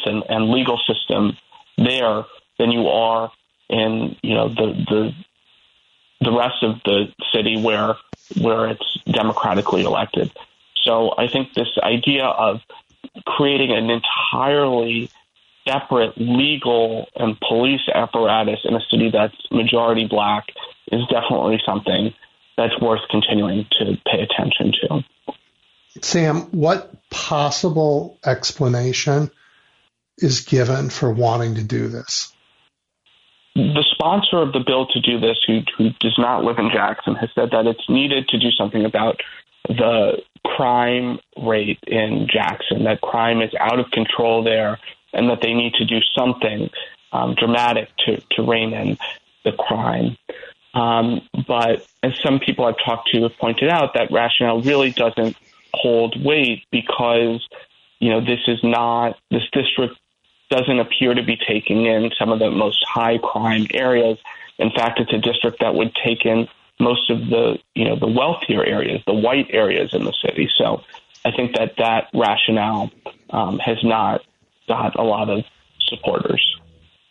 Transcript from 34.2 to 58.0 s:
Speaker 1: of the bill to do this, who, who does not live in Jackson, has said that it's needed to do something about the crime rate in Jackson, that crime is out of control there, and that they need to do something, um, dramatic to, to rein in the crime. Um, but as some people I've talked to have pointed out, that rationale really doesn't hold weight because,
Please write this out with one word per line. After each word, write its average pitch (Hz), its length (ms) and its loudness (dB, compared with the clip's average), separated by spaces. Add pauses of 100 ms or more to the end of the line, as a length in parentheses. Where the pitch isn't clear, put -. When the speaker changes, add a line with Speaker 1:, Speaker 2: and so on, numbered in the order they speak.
Speaker 1:
of 143 140 2
the 135 80 -2
bill 131 260 0
to 120 140 -2
do 120 200 0
this, 113 260 2
who, 110 140 2 (180)
who 113 120 4 (100)
does 113 180 0
not 120 240 2
live 117 160 0
in 110 140 0
Jackson, 101 420 -2
has 113 200 -4
said 117 180 0
that 113 140 2
it's 113 220 -2
needed 135 400 2
to 123 100 2
do 117 120 2
something 107 340 0
about 110 360 0 (480)
the 117 540 2 (220)
crime 123 720 0 (240)
rate 107 440 0
in 110 440 0
Jackson, 110 540 -2
that 110 160 0
crime 117 400 0
is 110 180 -2
out 117 200 2
of 123 120 -2
control 117 540 0
there, 110 340 0 (360)
and 120 160 2
that 117 100 0
they 117 140 0
need 117 180 0
to 113 140 0
do 113 140 0 (140)
something, 113 540 -2 (440)
um, 123 220 -2
dramatic 117 540 2 (160)
to, 110 160 0 (120)
to 117 100 0
rein 113 320 0
in 107 240 -4 (460)
the - 80 0
crime. 117 640 -2 (560)
Um, 117 480 2 (260)
but 117 380 0 (160)
as 127 100 0 (100)
some 135 180 2
people - 260 0
I've 110 180 0
talked 117 300 -4
to 117 80 2
have 117 160 -2
pointed 127 320 0
out, 160 240 2
that 117 180 0
rationale 117 480 2
really 135 300 2
doesn't 117 440 0 (380)
hold 117 500 0
weight 139 480 0
because, 117 800 0 (520)